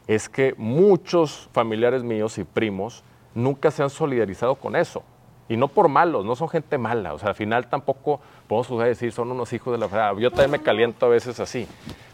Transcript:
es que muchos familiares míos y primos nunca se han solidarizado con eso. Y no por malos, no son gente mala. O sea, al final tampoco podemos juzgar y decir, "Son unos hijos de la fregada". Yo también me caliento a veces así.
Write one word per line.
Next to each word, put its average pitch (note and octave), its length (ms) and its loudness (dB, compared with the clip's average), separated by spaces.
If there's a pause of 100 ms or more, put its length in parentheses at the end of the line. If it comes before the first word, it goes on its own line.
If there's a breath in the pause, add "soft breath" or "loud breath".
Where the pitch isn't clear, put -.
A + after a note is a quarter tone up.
es G#2+ 200 0
que C3+ 300 0
muchos E3 920 2
familiares A#2+ 500 2
míos A2 360 -4
y G2 60 -6
primos G#2 600 -4 (300 soft breath)
nunca C#3 360 0
se C#3+ 140 -2
han C#3 60 -2
solidarizado B2 680 0
con - 180 -8
eso. - 300 -2 (440)
Y A2+ 80 -2
no C3 120 2
por F3+ 200 4
malos, C#3+ 360 2
no A#2 120 -2
son D#3 120 -4
gente D#3 300 -2
mala. A2 340 -4
O D2+ 60 -10
sea, G#2 120 -2
al F#2+ 40 -2
final A2+ 340 0
tampoco C#3 520 -4 (280 loud breath)
podemos A2+ 180 0
juzgar A#2+ 200 -2
y B2 40 4
decir, A#2 220 -4
"Son A#2+ 180 -6
unos B2 220 -6
hijos B2 200 -6
de A#2 60 -2
la G#2+ 100 -2
fregada". G2+ 300 0
Yo A#2+ 120 2
también C#3 220 2
me D3 100 -4
caliento A#2 440 2
a A#2+ 40 4
veces A#2 280 0
así. A2+ 300 -6 (460 loud breath)